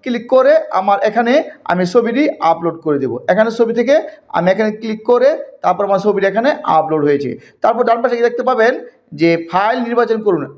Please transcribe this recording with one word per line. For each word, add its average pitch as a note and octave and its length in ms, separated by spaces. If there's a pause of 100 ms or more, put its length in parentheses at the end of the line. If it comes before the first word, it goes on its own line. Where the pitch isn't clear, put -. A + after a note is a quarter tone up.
ক্লিক A#3+ 220 (100)
করে C4 180 (260)
আমার G3+ 180 (120)
এখানে A#3 240 (380)
আমি F3+ 120 (100)
ছবিটি A#3+ 300 (280)
আপলোড E3 340
করে D3 180
দেব। A#2 100 (180)
এখানে A3 260
ছবি A3 220
থেকে C4+ 160 (420)
আমি F3 160
এখানে G#3+ 180 (100)
ক্লিক A3 200 (100)
করে B3 180 (340)
তারপর F3+ 240
আমার F#3+ 180
ছবিটি G3 260
এখানে A3+ 180 (280)
আপলোড D#3 300
হয়েছে। C#3+ 240 (320)
তারপর A3+ 240
ডান A3+ 140
পাশে A#3+ 160
গিয়ে A#3 120
দেখতে A#3+ 200
পাবেন A#3 240 (480)
যে E3+ 80 (200)
ফাইল G#3 280 (100)
নির্বাচন A#3 380
করুন E3 180 (140)